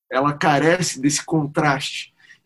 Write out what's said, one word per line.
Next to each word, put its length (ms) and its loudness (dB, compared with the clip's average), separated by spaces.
ela 220 0
carece 680 2
desse 240 0
contraste. 920 -2